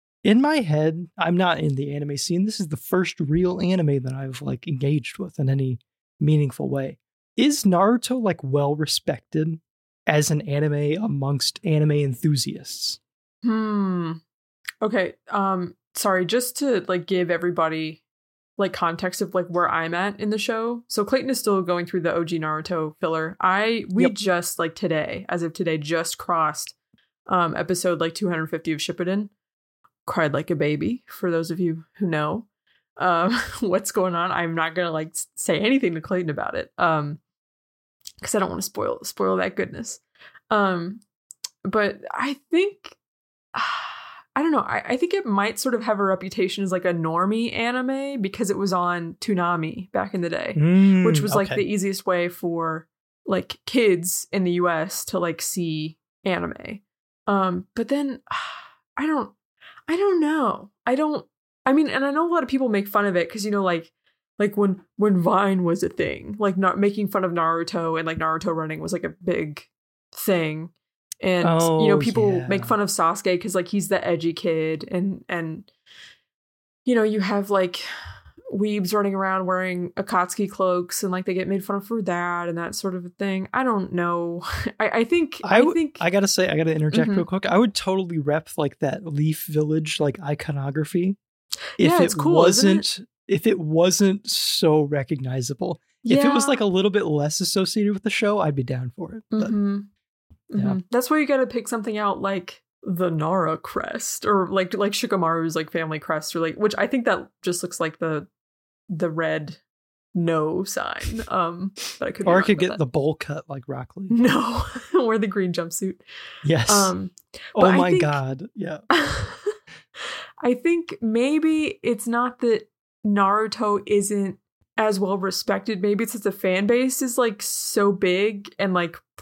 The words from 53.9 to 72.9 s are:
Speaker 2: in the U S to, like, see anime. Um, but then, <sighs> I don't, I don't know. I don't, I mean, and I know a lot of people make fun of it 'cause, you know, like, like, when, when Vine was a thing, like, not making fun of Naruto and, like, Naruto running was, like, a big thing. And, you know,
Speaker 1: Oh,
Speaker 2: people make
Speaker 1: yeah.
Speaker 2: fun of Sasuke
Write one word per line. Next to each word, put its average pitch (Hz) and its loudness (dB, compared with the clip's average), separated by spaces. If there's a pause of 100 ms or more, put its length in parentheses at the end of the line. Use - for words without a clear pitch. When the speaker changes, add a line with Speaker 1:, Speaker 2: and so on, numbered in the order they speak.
Speaker 2:
in 196 0
the 175 2
U 175 2
S 165 -4
to, - -4
like, 165 -2
see 160 -4 (260)
anime. 175 -6 (480)
Um, 185 0
but 226 -2
then, 277 -2 (380)
<sighs> - -20
I 285 -2
don't, 285 -2 (540)
I 320 0
don't 381 4
know. 294 0 (140)
I 247 2
don't, 302 -2 (380)
I 262 4
mean, 294 4
and 269 -2
I 277 0
know 320 0
a 330 -4
lot 330 2
of 247 -4
people 262 0
make 202 0
fun 208 2
of 190 2
it 170 0
'cause, 208 -6
you 214 -2
know, 202 2
like, 170 -2 (480)
like, 202 0
when, 196 2 (140)
when 202 4
Vine 185 4
was 170 0
a - 0
thing, - -6
like, 196 2
not 185 2
making 202 2
fun 196 -2
of 180 0
Naruto 165 0
and, 165 -2
like, 160 -4
Naruto 160 -2
running 156 -4
was, 165 -8
like, 170 -4
a 165 -4
big 160 -4 (500)
thing. 160 -2 (520)
And, 175 2
you 160 4
know, 151 6
Speaker 1:
Oh, 151 6
Speaker 2:
people 202 2
make 190 0
Speaker 1:
yeah. - -10
Speaker 2:
fun 214 2
of 202 0
Sasuke 180 0